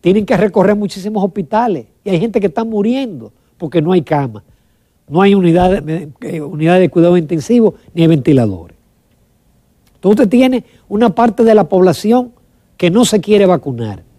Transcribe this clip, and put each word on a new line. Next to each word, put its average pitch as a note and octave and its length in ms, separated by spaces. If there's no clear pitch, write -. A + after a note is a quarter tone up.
tienen G3 220
que G#3 120
recorrer G#3 400
muchísimos G3+ 480
hospitales G3 600
y G3+ 60
hay F3 100
gente A3 180
que G3+ 80
está G#3 160
muriendo A3 680
porque D#3+ 240
no D#3+ 80
hay F3+ 120
cama, C3+ 420
no D#3 120
hay G3 140
unidad F3+ 480
de, D3+ 280
eh, E3 200
unidad D#3+ 380
de F3+ 100
cuidado F3 280
intensivo F3 580
ni E3 100
hay E3 60
ventiladores. A#2+ 680
Entonces G3+ 240
usted G#3+ 100
tiene B3+ 340
una G#3 240
parte A#3 300
de A3+ 140
la F#3+ 120
población G#3 640
que F3+ 120
no A3 160
se G#3+ 160
quiere G3+ 260
vacunar. A#2+ 580